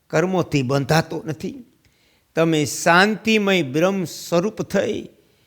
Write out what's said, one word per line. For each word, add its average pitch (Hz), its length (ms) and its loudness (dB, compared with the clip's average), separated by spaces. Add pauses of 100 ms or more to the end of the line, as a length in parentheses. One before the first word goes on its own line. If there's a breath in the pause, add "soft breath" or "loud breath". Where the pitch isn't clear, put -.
કર્મોથી 160 560 0
બંધાતો 139 640 0
નથી. 185 380 -10 (720)
તમે 160 300 2
શાંતિમય 196 1000 2
બ્રહ્મ 170 420 0
સ્વરૂપ 175 580 -4
થઈ 202 460 -4 (380)